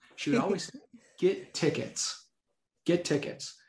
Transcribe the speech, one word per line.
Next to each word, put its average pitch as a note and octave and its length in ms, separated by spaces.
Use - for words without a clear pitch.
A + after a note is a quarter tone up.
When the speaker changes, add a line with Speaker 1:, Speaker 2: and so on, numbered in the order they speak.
Speaker 1:
she - 140
would A#3 100
always F#3 240
say, - 140
Speaker 2:
<laughs> - 200
Speaker 1:
"Get F#3+ 360
tickets, - 720
get F3 200
tickets." - 500